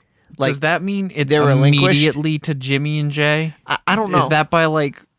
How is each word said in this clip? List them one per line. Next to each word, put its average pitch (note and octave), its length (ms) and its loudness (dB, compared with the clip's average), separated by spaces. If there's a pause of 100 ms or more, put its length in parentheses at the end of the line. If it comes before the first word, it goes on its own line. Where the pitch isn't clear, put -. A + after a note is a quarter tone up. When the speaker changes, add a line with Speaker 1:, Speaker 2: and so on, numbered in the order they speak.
(380)
Speaker 1:
like, C3+ 140 0
Speaker 2:
does C#3 100 -6
that D#3+ 200 0
mean G3 320 -4
it's C#3+ 160 -2
Speaker 1:
they're D3+ 160 4
relinquished? C#3 380 4
Speaker 2:
immediately D3 560 0
to D#3+ 140 -6
Jimmy C#3 460 -4
and D3 120 -2
Jay? D3+ 420 -2 (140)
Speaker 1:
I, C#3+ 100 -2 (100)
I F#3 100 2
don't G#3 160 -2
Speaker 2:
Is F3 100 2
Speaker 1:
know. C3+ 60 -2
Speaker 2:
that D#3 200 0
by, E3 160 2
like, D#3 360 -2 (180)